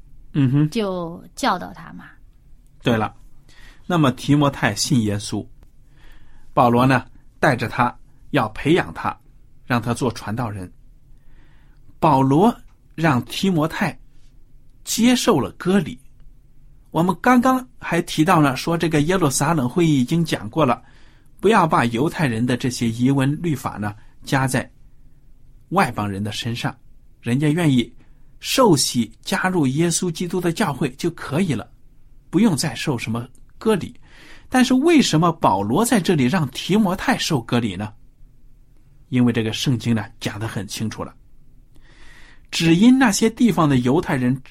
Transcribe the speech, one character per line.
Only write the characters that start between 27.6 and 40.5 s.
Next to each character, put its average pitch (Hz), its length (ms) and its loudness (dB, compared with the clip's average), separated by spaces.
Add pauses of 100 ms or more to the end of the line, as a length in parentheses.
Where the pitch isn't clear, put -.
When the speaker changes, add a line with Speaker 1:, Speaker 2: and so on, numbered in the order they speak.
Speaker 1:
意 120 220 0 (460)
受 220 360 4
洗 120 320 -2 (140)
加 170 260 -4
入 175 200 0
耶 156 200 0
稣 175 220 -2
基 180 160 -6
督 180 140 -4
的 170 120 -2
教 170 220 -2
会 135 220 -4
就 175 140 -4
可 156 300 -6
以 170 140 0
了， 104 160 -8 (580)
不 170 120 0
用 208 160 4
再 131 180 -4
受 127 240 -4
什 - 100 -8
么 117 160 -6 (320)
割 110 200 0
礼。 - 180 -8 (540)
但 254 160 4
是 254 100 0
为 302 260 4
什 156 200 2
么 175 100 4
保 104 320 0
罗 117 220 0
在 202 160 2
这 175 160 2
里 131 80 2
让 143 240 0
提 - 280 -2
摩 190 200 2
太 226 200 -2
受 147 240 -2
割 120 200 -2
礼 104 160 -4
呢？ 104 160 -8 (1200)
因 123 140 2
为 120 80 2
这 113 120 -2
个 110 80 -4
圣 123 260 -2
经 117 160 0
呢， 107 120 -4 (120)
讲 107 220 -10
得 110 80 -6
很 101 180 -8